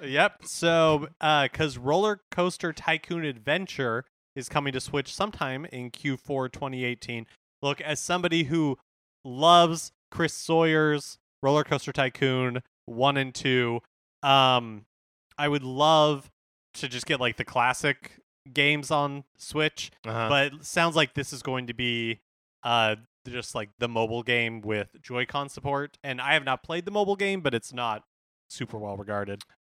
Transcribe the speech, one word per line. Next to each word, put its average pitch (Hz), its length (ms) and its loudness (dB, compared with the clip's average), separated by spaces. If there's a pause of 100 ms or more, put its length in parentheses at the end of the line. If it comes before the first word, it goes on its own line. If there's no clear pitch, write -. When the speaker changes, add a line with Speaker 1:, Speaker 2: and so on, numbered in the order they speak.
Speaker 1:
Yep. 143 400 0
So, 160 640 2 (140)
uh, 147 300 4
'cause 143 260 -2
Roller 190 420 0 (100)
Coaster 175 440 -2
Tycoon 165 500 -4
Adventure 131 800 -2 (320)
is 131 140 -10
coming 143 240 -2
to 131 60 -4
Switch - 340 -6
sometime 151 520 -6
in 123 240 -12
Q 135 280 -6
four 131 320 -6
twenty 131 340 -8
eighteen. 120 420 -6 (360)
Look, 143 180 -2
as 147 200 -4
somebody 175 440 0
who 147 340 0 (460)
loves 165 640 6 (200)
Chris 165 240 -2
Sawyer's 156 840 2 (260)
Roller 147 220 4
Coaster 143 260 -2
Tycoon 127 720 0 (220)
one 131 320 2
and 131 180 -2
two, 123 460 2 (420)
um, 127 640 4 (540)
I 147 100 0
would 147 160 0
love 147 680 4 (440)
to - 120 -8
just 123 200 -8
get, 143 120 0
like, 123 200 -2
the 127 80 -4
classic - 720 -2 (320)
games 143 380 2
on 143 340 0 (140)
Switch, - 520 -4 (160)
Speaker 2:
Uh-huh. 113 220 -2
Speaker 1:
but 139 240 2
it 147 140 -18
sounds 170 300 0
like 151 180 2
this 143 180 -6
is 131 100 -12
going 127 260 -4
to 120 60 -6
be, 117 460 -2 (420)
uh, 113 340 4 (300)
just, 120 280 -10
like, 107 240 -6
the 120 100 -2
mobile 113 340 -2
game 117 380 0
with 104 280 -4 (120)
Joy-Con 127 480 -4
support, 143 560 -6
and 131 160 -6
I 139 140 2
have 147 100 4
not 131 180 -2
played 170 220 -6
the 196 80 -10
mobile 202 240 0
game, 196 240 -2
but 139 140 0
it's - 180 -4
not 117 320 -4 (460)
super - 280 -10
well 101 200 -8
regarded. 101 440 -6 (300)